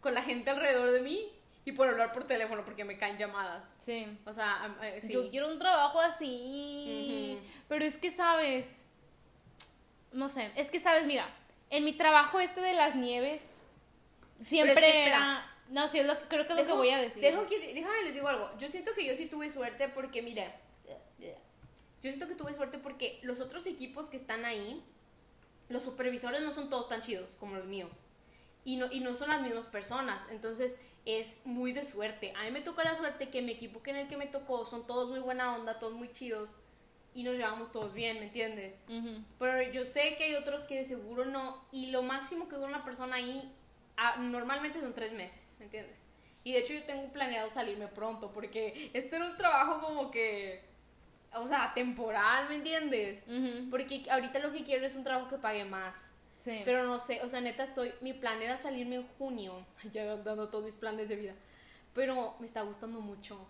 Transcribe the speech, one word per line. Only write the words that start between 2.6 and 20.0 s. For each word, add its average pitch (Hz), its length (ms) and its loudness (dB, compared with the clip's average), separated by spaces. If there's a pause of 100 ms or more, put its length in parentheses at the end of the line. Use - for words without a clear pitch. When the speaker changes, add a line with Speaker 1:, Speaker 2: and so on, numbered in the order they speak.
Speaker 1:
porque 208 200 -8
me 202 140 -6
caen 202 200 -2
llamadas. 196 600 -4
Speaker 2:
Sí. 233 280 -6 (180)
Speaker 1:
O 214 80 -12
sea, 208 320 0
am-, 208 180 -8
eh, 208 200 -6
sí. 220 100 -6
Speaker 2:
Yo 247 180 2
quiero 285 180 -2
un 311 100 -4
trabajo 330 420 6
así. 285 1400 -2
Speaker 1:
Ujú. 196 100 -16 (200)
Speaker 2:
Pero 302 160 0
es 302 140 0
que, 349 120 0
¿sabes? 320 760 2 (1300)
No 269 160 -2
sé, 240 280 -2
es 285 140 2
que, 359 100 2
¿sabes? 330 260 8
Mira, 262 220 2 (420)
en 294 140 4
mi 302 80 4
trabajo 311 480 8
este 359 200 0
de 370 120 4
las 302 220 6
nieves, 254 480 2 (1000)
siempre 302 300 8
Speaker 1:
Pero 311 120 12
es 311 60 12
que, 311 80 10
espera. 285 160 8
Speaker 2:
era, 277 380 2 (140)
no, 285 200 2
sí, 302 100 4
es 285 80 6
lo 294 120 4
que, - 100 -10
creo 302 180 2
que 320 60 0
es 330 60 4
lo 285 40 6
que 311 60 4
Speaker 1:
Dejo, 320 100 4
Speaker 2:
voy 254 120 8
a 269 80 4
decir. 233 240 0
Speaker 1:
dejo 339 240 6
que, 392 120 0 (160)
déjame 392 300 0
les 302 100 -4
digo 277 140 0
algo. 226 300 0
Yo 277 100 -6
siento 359 260 -4
que 392 100 -2
yo 262 100 0
sí 311 120 -4
tuve 302 240 -6
suerte 269 380 -2
porque, 262 340 -6